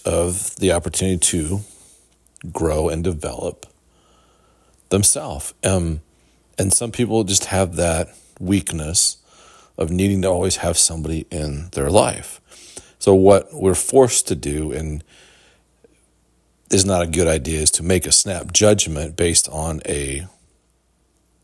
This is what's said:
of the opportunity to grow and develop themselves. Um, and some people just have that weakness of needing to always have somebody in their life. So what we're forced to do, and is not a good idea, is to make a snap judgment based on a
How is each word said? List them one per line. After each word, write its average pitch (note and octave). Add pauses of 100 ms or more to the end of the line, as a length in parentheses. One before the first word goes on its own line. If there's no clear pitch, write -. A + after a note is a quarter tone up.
of F2
the F#2
opportunity F2+
to F2 (920)
grow D#2+
and D#2+
develop D#2+ (1200)
themselves. G2+ (100)
Um, E2+ (540)
and G2
some A#2+
people A2+
just F#2+
have F#2
that E2+ (300)
weakness F2 (600)
of E2
needing F#2+
to F#2+
always F#2
have E2+
somebody D#2+
in D2+
their C#2
life. - (600)
So G2
what F#2+
we're F#2
forced -
to E2+
do, D2
and D2+ (1700)
is F#2+
not F#2
a E2
good D#2+
idea, D#2
is D#2
to -
make F2+
a -
snap -
judgment D#2+
based E2+
on D#2
a C#2+ (1160)